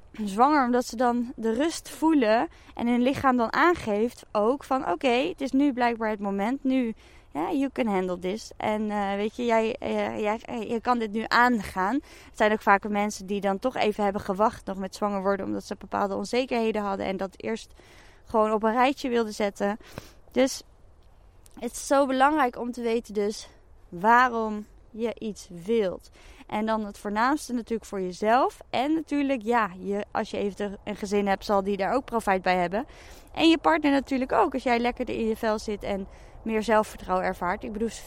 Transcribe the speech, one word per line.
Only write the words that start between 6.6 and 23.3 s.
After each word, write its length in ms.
Nu, 300
ja, 180
you 220
can 140
handle 320
this." 380
En, 340
eh, 240
weet 200
je, 100
jij, 340
eh, 400
jij, 260
eh, 240
je 120
kan 180
dit 120
nu 160
aangaan. 680
Het 440
zijn 140
ook 100
vaak 280
mensen 360
die 160
dan 180
toch 160
even 280
hebben 180
gewacht 440
nog 120
met 180
zwanger 260
worden, 240
omdat 180
ze 160
bepaalde 360
onzekerheden 680
hadden 240
en 120
dat 200
eerst 360
gewoon 220
op 120
een 100
rijtje 360
wilden 240
zetten. 440
Dus 320
het 120
is 160
zo 180
belangrijk 520
om 140
te 100
weten 320
dus 360